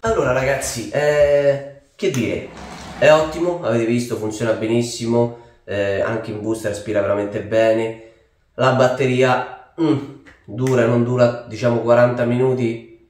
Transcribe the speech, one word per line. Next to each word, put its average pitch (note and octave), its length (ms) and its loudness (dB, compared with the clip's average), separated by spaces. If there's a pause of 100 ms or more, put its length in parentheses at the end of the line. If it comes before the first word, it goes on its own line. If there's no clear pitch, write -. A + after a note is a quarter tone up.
Allora F3+ 300 0
ragazzi, C3 600 -2
eh, C#3+ 880 2 (140)
che F#3 160 -2
dire, G#2+ 380 -4 (500)
è D3 120 6
ottimo, E3 520 0
avete A#2 220 0
visto, A#2+ 300 -2
funziona G#2+ 360 -4
benissimo, A#2 880 0 (240)
eh, G2 380 -2
anche A2 280 -4
in G#2 100 -8
booster G#2+ 300 -4
aspira G2+ 320 -4
veramente G2+ 400 -2
bene. A2 600 0 (500)
La B2+ 200 2
batteria, B2+ 1080 0
mm, D3 160 2 (480)
dura, B2 400 0
non A#2+ 180 2
dura, A#2+ 440 2
diciamo, A#2 320 0
quaranta A#2+ 460 4
minuti A#2+ 680 -2 (160)